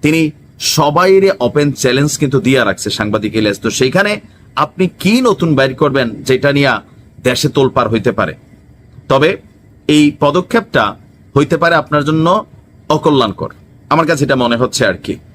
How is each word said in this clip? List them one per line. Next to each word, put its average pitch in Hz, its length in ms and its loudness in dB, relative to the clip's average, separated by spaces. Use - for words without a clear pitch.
তিনি 156 280 2
সবাইরে 185 800 2
ওপেন 139 320 0
চ্যালেঞ্জ 135 460 0
কিন্তু 139 220 0
দিয়া 123 240 2
রাখছে 98 260 -4
সাংবাদিক 107 440 -4
ইলিয়াস। 107 260 0
তো 113 100 -2
সেইখানে 196 500 0
আপনি 185 320 -2
কি 220 220 2
নতুন 185 340 0
বাইর 135 200 0
করবেন 131 480 -2
যেটা 131 300 0
নিয়ে 139 180 2
দেশে 127 260 0
তোলপাড় 127 400 0
হইতে 110 240 0
পারে? 101 220 -4
তবে 143 280 0
এই 151 320 2
পদক্ষেপটা 147 760 0
হইতে 147 200 2
পারে 165 180 0
আপনার 147 300 -2
জন্য 160 400 0
অকল্যাণকর, 131 640 0
আমার 156 160 2
কাছে 147 180 0
এটা 135 120 0
মনে 120 200 0
হচ্ছে 123 300 -2
আর 92 80 0
কি। 85 220 -8